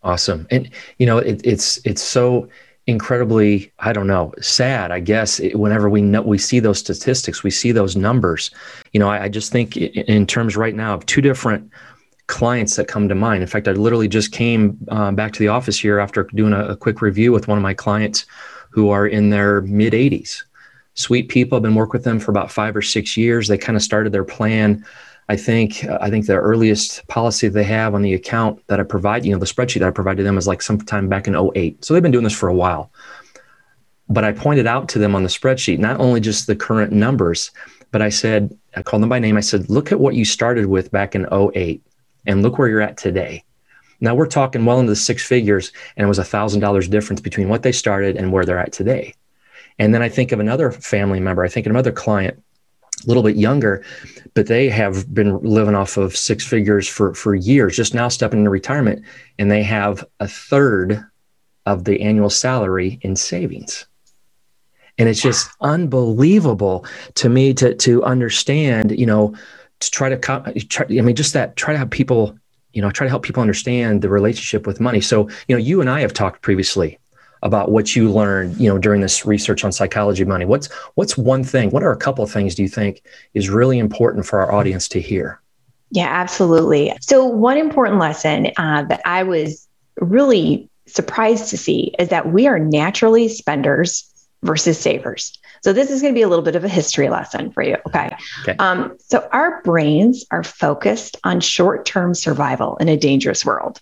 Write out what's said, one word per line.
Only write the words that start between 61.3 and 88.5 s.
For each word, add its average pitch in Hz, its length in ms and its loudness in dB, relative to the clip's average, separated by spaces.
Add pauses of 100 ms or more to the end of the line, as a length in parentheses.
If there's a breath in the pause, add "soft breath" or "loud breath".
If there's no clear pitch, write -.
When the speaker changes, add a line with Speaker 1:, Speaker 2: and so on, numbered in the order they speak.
Speaker 1:
of 95 200 -2
the 101 180 0
annual 104 280 2
salary 98 720 -2
in 95 140 -4
savings. - 720 -8 (1120 soft breath)
And 113 100 4
it's 107 140 0
just - 280 0 (120)
unbelievable 127 1200 2 (300 loud breath)
to 120 160 2
me 131 240 4
to, 127 200 2
to 120 300 4
understand, 123 920 0
you 123 80 2
know, 104 280 2 (460 loud breath)
to - 100 -4
try 135 200 -2
to 131 80 -2
co-, 135 260 -4 (240)
try, - 220 -4
I 117 100 2
mean, 113 160 4
just 151 160 0
that, 127 240 -2
try - 160 -2
to 151 60 0
have 127 100 -2
people, 120 500 0 (360)
you 104 80 -2
know, 101 80 0
try 135 160 -4
to 127 40 0
help 135 120 -2
people - 180 -4
understand 113 600 0
the 95 80 0
relationship 104 560 0
with 98 120 -6
money. 117 220 2
So, 107 260 2 (220 loud breath)
you 123 80 2
know, 113 60 0
you 170 180 2
and 131 80 2
I 143 120 0
have - 120 -2
talked - 300 -4
previously 92 560 0 (440 soft breath)
about 98 280 0
what 107 260 2
you 110 140 4
learned, 98 480 0
you 120 100 4
know, 98 80 2
during 101 240 2
this - 240 -2
research 104 400 0
on 98 80 -2
psychology 101 480 -2
of 98 80 0
money. 92 160 -2
What's, 139 260 0 (260 loud breath)
what's 196 200 -2
one 131 260 2
thing, 123 280 0
what 135 120 0
are 175 80 2
a 107 60 0
couple - 260 -2
of 104 80 -4
things 98 240 -2
do 101 80 -2
you 95 60 0
think 101 340 -4 (300 loud breath)
is 98 160 -2
really 123 300 4
important 107 480 0
for 101 140 0
our 95 120 0
audience 98 360 0
to 92 120 -2
hear? 87 400 -6 (500)
Speaker 2:
Yeah, 180 180 0
absolutely. 165 920 2
So 262 240 4
one 240 320 2
important 262 420 2
lesson, 156 500 0 (100)